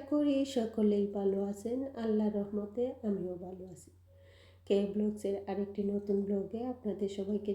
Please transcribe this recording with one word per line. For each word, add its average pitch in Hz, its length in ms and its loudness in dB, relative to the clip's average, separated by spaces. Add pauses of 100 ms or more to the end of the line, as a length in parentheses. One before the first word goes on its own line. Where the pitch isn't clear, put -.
(100)
করি 294 260 4 (200)
সকলেই 214 500 4 (120)
ভালো 196 200 4 (140)
আছেন। 233 260 -4 (240)
আল্লাহর 214 360 2
রহমতে 202 440 -2 (260)
আমিও 180 260 -2 (100)
ভালো 180 280 -12
আছি। - 180 -20 (760)
কে 202 120 4 (140)
ব্লগসের 208 440 0 (140)
আরেকটি 202 320 -2 (100)
নতুন 202 240 0 (100)
ব্লগে 202 340 -2 (120)
আপনাদের 202 440 -4
সবাইকে 202 380 -2